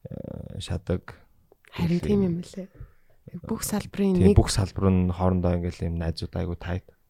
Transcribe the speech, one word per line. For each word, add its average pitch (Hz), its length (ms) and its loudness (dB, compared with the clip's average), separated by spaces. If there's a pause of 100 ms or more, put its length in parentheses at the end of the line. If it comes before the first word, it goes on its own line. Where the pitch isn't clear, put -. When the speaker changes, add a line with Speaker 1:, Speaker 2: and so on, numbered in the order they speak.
Speaker 1:
э, 50 560 -12
шадаг. - 560 -6 (560)
Speaker 2:
Харин 170 240 0
Speaker 1:
Тэгэл - 80 -4
Speaker 2:
тийм 202 160 2
Speaker 1:
юм. 175 160 0
Speaker 2:
юм 180 40 -8
лээ. - 260 -14 (720)
Бүх - 240 -6
салбарын 196 480 0
Speaker 1:
Тийм, 180 160 6
Speaker 2:
нэг. 196 80 8
Speaker 1:
бүх - 120 4
салбар 98 400 0
нь 90 200 4
хоорондоо 90 480 2
ингээл 85 320 -4
юм 85 80 -4
найзууд 82 400 -4
айгуу 87 200 -4
тайт. 90 280 -6 (240)